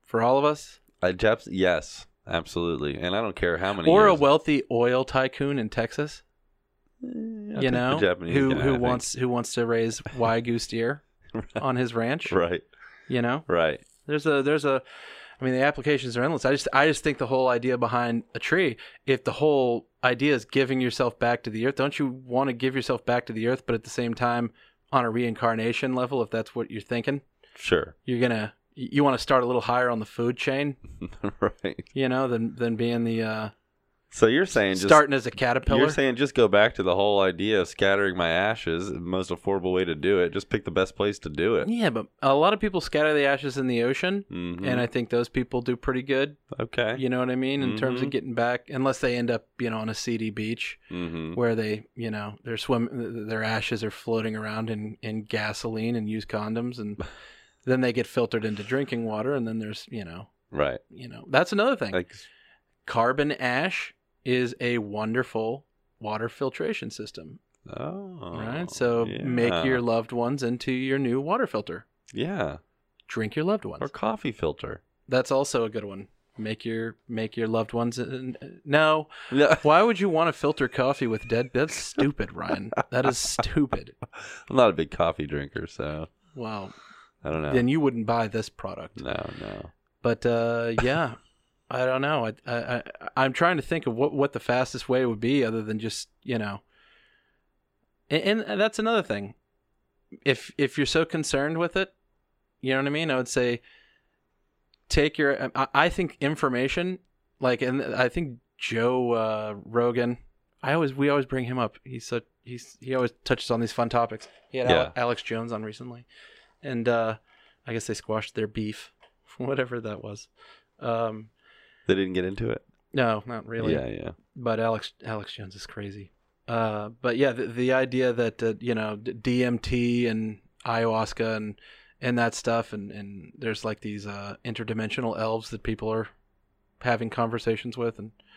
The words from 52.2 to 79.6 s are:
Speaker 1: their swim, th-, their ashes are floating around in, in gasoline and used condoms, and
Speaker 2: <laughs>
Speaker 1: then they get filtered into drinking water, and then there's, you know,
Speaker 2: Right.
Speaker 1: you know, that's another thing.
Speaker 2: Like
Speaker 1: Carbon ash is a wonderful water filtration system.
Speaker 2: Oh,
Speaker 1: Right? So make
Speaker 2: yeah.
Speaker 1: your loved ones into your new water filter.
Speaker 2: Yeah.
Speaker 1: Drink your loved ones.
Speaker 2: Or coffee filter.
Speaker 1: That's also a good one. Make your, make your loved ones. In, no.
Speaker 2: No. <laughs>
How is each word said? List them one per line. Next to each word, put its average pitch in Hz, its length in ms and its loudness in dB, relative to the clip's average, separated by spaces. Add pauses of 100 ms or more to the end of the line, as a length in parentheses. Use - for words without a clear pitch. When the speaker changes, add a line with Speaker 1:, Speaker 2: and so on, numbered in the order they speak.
Speaker 1:
their 117 120 -6
swim, 120 320 0
th-, 117 380 -8
their 110 160 -2
ashes 113 400 -2
are 107 80 -2
floating 113 440 -2
around 110 340 -6
in, 107 320 -6
in 110 220 -6
gasoline 110 720 -4
and 107 140 -2
used 110 200 -6
condoms, 113 500 -4
and 104 220 -8 (320)
Speaker 2:
<laughs> - 320 -20
Speaker 1:
then 127 160 2
they 123 100 2
get 117 160 0
filtered 113 380 0
into 104 180 -4
drinking 127 400 -2
water, 113 320 -2
and 120 100 -2
then 110 140 -4
there's, 107 300 -8
you 107 160 -8
know, 87 240 -14 (200)
Speaker 2:
Right. 71 300 0 (100)
Speaker 1:
you 127 200 -16
know, - 200 -18
that's 156 220 4
another 220 240 2
thing. 104 160 -4
Speaker 2:
Like 90 220 -2 (720)
Speaker 1:
Carbon 135 480 2
ash 131 600 -2 (300)
is 123 360 0
a 120 180 0
wonderful 113 880 -2 (340)
water 107 300 -4
filtration 139 640 -4
system. - 480 -14 (300)
Speaker 2:
Oh, 170 680 -10
Speaker 1:
Right? 139 340 -6
So 120 340 0 (180)
make 120 300 2
Speaker 2:
yeah. 82 100 0
Speaker 1:
your 131 180 2
loved 117 300 0
ones 123 320 -2
into 123 280 -2
your 131 280 -2
new 131 220 0
water 202 260 0
filter. 101 380 -6 (280)
Speaker 2:
Yeah. 113 440 -4 (500)
Speaker 1:
Drink 110 300 -4
your 156 80 0
loved 208 200 0
ones. - 160 -10
Speaker 2:
Or - 80 -2
coffee - 440 -4
filter. - 480 -6 (260)
Speaker 1:
That's 127 240 0
also 135 320 2
a 110 60 -2
good 107 160 -6
one. 98 220 -12 (300)
Make 110 280 -6
your, 113 320 -4 (100)
make 110 300 -6
your 113 100 0
loved 113 260 0
ones. 117 260 0
In, 127 380 -8 (280)
no. 156 420 4 (240)
Speaker 2:
No. 143 280 8
<laughs> - 40 -18